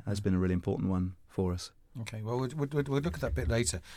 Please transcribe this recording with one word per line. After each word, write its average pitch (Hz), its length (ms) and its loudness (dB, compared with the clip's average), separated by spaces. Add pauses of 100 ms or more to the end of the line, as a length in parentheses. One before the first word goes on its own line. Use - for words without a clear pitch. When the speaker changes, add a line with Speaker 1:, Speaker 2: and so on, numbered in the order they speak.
Speaker 1:
has 104 140 0
Speaker 2:
Mm. 104 60 -2
Speaker 1:
been 95 100 4
a - 20 4
really 90 160 4
important 95 380 0
one 92 240 0 (120)
for 92 260 0
us. - 180 -6 (300)
Speaker 2:
Okay, 107 200 -8
well, 113 160 -2
we'll, 131 180 0
we'll, 143 320 0
we'll 139 140 2
look 165 140 -2
at - 60 -8
that 127 120 0
bit 131 140 0
later. 117 340 2 (160)